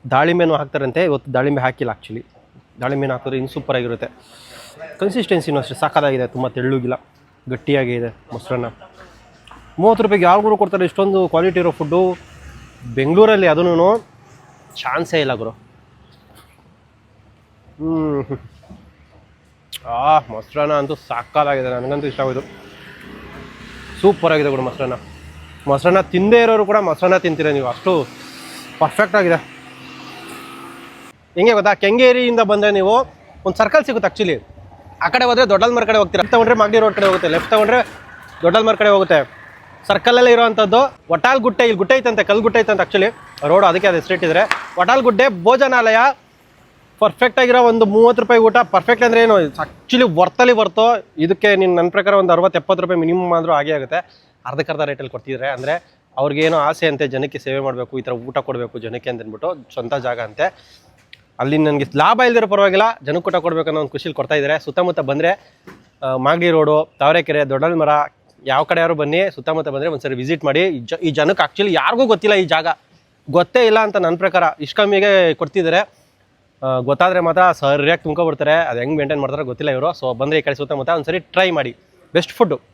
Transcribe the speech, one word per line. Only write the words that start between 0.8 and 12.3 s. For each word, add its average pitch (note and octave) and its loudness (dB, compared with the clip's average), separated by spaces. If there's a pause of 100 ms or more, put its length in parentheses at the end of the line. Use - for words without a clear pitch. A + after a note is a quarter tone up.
ಇವತ್ತು C#3 -4
ದಾಳಿಂಬೆ C3+ 0
ಹಾಕಿಲ್ಲ B2 -4
actually. - -16 (560)
ದಾಳಿಂಬೆನೂ C3+ -4
ಹಾಕಿದ್ರೆ C3 -8
ಇನ್ನೂ C3+ -10
ಸೂಪರಾಗಿರುತ್ತೆ. B2 -6 (920)
ಕನ್ಸಿಸ್ಟೆನ್ಸಿನೂ F#3 -2
ಅಷ್ಟೇ C3 -12
ಸಕ್ಕತ್ತಾಗಿದೆ, C#3+ 0
ತುಂಬ B2+ -4
ತೆಳ್ಳಗಿಲ್ಲ, B2+ -4 (560)
ಗಟ್ಟಿಯಾಗೇ C3 -2
ಇದೆ A#2 -6 (220)
ಮೊಸರನ್ನ. A#2+ -8 (1120)
ಮೂವತ್ತು G#3+ 4
ರೂಪಾಯಿಗೆ G3 2
ಯಾರಿಗೂ G#3 4
ಕೊಡ್ತಾರೆ F#3+ 0
ಇಷ್ಟೊಂದು G3 0 (120)
ಕ್ವಾಲಿಟಿ F3 0
ಇರೋ E3+ 0
ಫುಡ್ಡು? E3 0 (960)